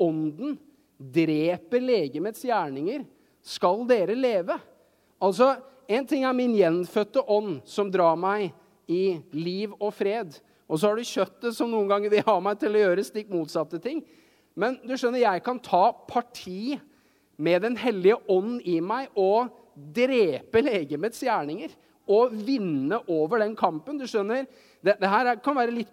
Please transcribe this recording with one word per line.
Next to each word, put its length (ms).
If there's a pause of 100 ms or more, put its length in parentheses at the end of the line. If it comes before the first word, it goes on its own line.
ånden 540 (420)
dreper 840
legemets 640
gjerninger, 580 (420)
skal 400
dere 320
leve.» 400 (640)
Altså, 320 (320)
en 220
ting 180
er 80
min 220
gjenfødte 720
ånd 380
som 240
drar 260
meg 320 (400)
i 300 (100)
liv 480
og 160
fred. 400 (320)
Og 140
så 100
har 80
du 80
kjøttet 480
som 160
noen 180
ganger 220
vil 160
ha 160
meg 160
til 160
å 80
gjøre 240
stikk 260
motsatte 480
ting. 220 (520)
Men 320
du 80
skjønner, 300
jeg 220
kan 160
ta 260 (180)
parti 680 (600)
med 280
Den 140
Hellige 420 (100)
Ånd 320
i 220
meg 340
og 320 (240)
drepe 880
legemets 640
gjerninger 480 (360)
og 260 (120)
vinne 540 (100)
over 320
den 160
kampen. 400
Du 80
skjønner, 400 (380)
det, 160
det 100
her 220
er, 100
kan 140
være 180
litt 180